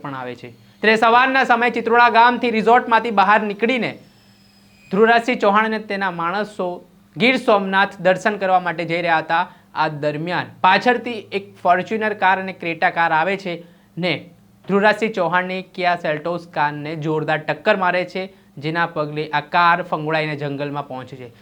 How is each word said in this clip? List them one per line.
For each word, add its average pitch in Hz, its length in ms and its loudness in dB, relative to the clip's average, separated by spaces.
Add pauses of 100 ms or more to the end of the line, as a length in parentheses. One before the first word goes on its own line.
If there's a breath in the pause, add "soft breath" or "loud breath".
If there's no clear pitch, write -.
પણ 139 180 -10
આવે 123 200 -10
છે. 120 80 -16 (320 soft breath)
ત્યારે 220 240 2
સવારના 254 460 4
સમયે 240 280 2
ચિત્રોડા 233 400 4
ગામથી 240 400 4
રિસોર્ટમાંથી 226 640 2
બહાર 202 280 4
નીકળીને 208 440 -2 (960)
ધ્રુવરાજસિંહ 233 520 2
ચૌહાણ 220 280 4
અને 220 100 -4 (100)
તેના 196 300 -4
માણસો 196 480 -4 (540)
ગીર 254 140 4 (120)
સોમનાથ 196 580 2
દર્શન 196 380 0
કરવા 185 220 2
માટે 165 260 -4
જઈ 170 140 -2
રહ્યા 160 180 2
હતા. 165 200 0 (380 loud breath)
આ 156 60 0 (160)
દરમિયાન 151 500 -4 (100)
પાછળથી 226 540 2 (200)
એક 196 120 -16 (140)
Fortuner 202 480 0 (100)
કાર 190 220 4
અને 190 180 -10
Creta 175 360 -2
કાર 170 200 2
આવે 180 160 0 (100)
છે 175 100 -6 (500 loud breath)
ને 165 100 -2 (540)
ધ્રુવરાજસિંહ 208 500 2
ચૌહાણની 180 420 -2 (140)
Kia 175 200 0 (100)
Seltos 170 400 -4 (120)
કારને 147 360 -4 (140)
જોરદાર 156 420 -2
ટક્કર 175 360 0
મારે 180 280 0
છે, 185 100 -6 (420 soft breath)
જેના 165 300 -2
પગલે 151 300 -4 (140)
આ 147 40 -4 (120)
કાર 175 240 4 (120)
ફંગોળાઈને 156 520 -2
જંગલમાં 143 480 -6
પહોંચે 127 300 -14
છે. 123 80 -16 (120 soft breath)